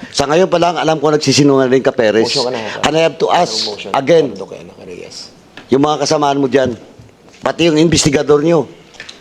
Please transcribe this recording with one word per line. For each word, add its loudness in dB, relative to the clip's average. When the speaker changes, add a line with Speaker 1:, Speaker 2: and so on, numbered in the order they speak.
Speaker 1:
Sa -2
ngayon 2
pa 0
lang, 0
alam 0
ko 2
nagsisinungaling 2
ka, 2
Perez. 2
Speaker 2:
Motion -2
ka -4
na, -6
ha? -6
Speaker 1:
And -2
I 2
have -2
to 0
ask 0
Speaker 2:
Motion. -10
Speaker 1:
again, 2
Speaker 2:
Ano -12
kay, -16
ano, -20
kay -20
Reyes? -18
Speaker 1:
yung 2
mga 0
kasamaan 0
mo 0
dyan, 0
pati 0
yung 2
investigador 2
nyo. 0